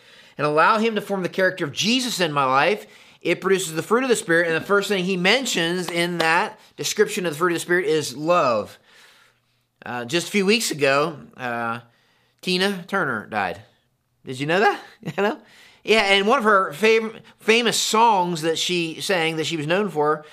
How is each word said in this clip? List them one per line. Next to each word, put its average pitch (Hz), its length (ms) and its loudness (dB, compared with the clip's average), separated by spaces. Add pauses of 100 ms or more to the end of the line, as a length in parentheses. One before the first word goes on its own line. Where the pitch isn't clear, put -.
(380)
and 143 80 -2
allow 160 320 4
him 226 180 0
to 202 60 -2
form 196 220 -4
the 170 60 -4
character 185 360 0
of 135 60 -6
Jesus 226 480 -2
in 165 120 0
my 143 140 0
life, 147 400 2 (360)
it 170 200 -2
produces 180 320 -2
the 160 80 -4
fruit 226 220 0
of 262 60 -2
the 226 60 4
Spirit. 170 320 2
And 160 80 0
the 156 120 -4
first 202 220 0
thing 185 160 0
he 190 120 -2
mentions 185 720 0
in 175 300 -2
that 170 400 0 (160)
description 202 500 -2
of 160 80 -4
the 143 60 -10
fruit 175 140 0
of - 20 -2
the 160 60 -4
Spirit 175 240 0
is 143 300 -2
love. 147 600 0 (1040)
Uh, 120 220 -10
just 170 220 -4
a - 40 -14
few 202 140 2
weeks 226 240 2
ago, 143 480 0 (200)
uh, 117 420 -6 (600)
Tina 185 460 -2
Turner 135 380 -2
died. 98 360 -4 (640)
Did 127 140 -10
you 143 60 -4
know 170 140 2
that? 339 220 2 (200)
<laughs> 170 160 -10
You 196 60 0
know? 226 180 -2 (460)
Yeah, 220 140 4
and 196 260 4
one 262 100 4
of 233 60 -2
her 190 300 2
fav-, 220 480 0 (180)
famous 226 400 2
songs 190 600 2
that 160 180 0
she 165 400 -2
sang, 160 380 -2
that 156 80 -2
she 160 100 -4
was 147 100 -4
known 185 240 0
for, 151 440 0